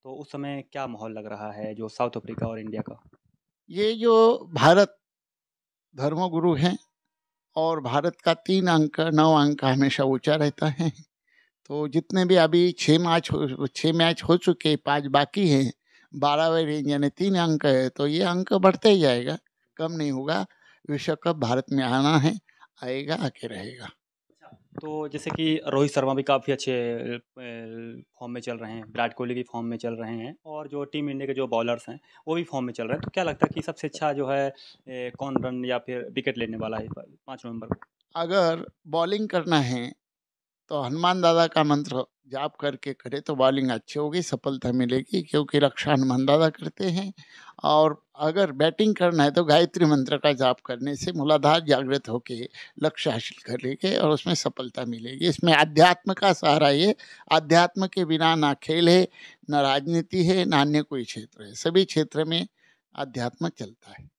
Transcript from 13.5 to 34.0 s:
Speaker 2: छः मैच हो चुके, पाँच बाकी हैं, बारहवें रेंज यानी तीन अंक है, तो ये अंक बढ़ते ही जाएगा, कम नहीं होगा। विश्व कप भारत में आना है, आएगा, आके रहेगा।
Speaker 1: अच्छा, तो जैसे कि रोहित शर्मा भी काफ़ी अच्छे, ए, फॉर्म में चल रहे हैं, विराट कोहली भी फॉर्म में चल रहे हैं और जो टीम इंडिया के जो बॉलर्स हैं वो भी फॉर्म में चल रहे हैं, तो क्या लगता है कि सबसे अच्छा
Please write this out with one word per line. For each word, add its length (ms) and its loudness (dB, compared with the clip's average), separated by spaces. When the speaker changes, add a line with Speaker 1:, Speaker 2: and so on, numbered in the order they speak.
Speaker 2:
छः 280 -2
मैच 280 2
हो 160 4
चुके, 400 0
पाँच 320 -2
बाकी 380 2
हैं, 220 4
बारहवें 520 0
रेंज 240 -4
यानी 220 0
तीन 280 -2
अंक 280 0
है, 240 2
तो 160 -4
ये 180 0
अंक 300 -2
बढ़ते 360 4
ही 100 6
जाएगा, 380 0
कम 160 -6
नहीं 200 -4
होगा। 320 -4
विश्व 380 -4
कप 160 0
भारत 340 0
में 120 0
आना 340 2
है, 200 0
आएगा, 320 -6
आके 300 -8
रहेगा। 420 -14
Speaker 1:
अच्छा, 180 -20
तो 280 -8
जैसे 220 -10
कि 140 -4
रोहित 260 2
शर्मा 220 0
भी 80 -4
काफ़ी 300 0
अच्छे, 200 -4
ए, 1300 -10
फॉर्म 140 -14
में 80 -10
चल 160 -10
रहे 160 -14
हैं, 120 -14
विराट 300 -4
कोहली 200 -6
भी 80 -6
फॉर्म 240 -10
में 100 -6
चल 180 -8
रहे 220 -10
हैं 180 -12
और 220 -12
जो 160 -8
टीम 260 -6
इंडिया 160 -8
के 80 -2
जो 140 -2
बॉलर्स 400 -2
हैं 100 -16
वो 60 -2
भी 100 -4
फॉर्म 220 -6
में 60 -8
चल 120 -8
रहे 100 -4
हैं, 80 -8
तो 80 -10
क्या 140 -2
लगता 220 0
है 80 -8
कि 80 -8
सबसे 260 -10
अच्छा 240 -4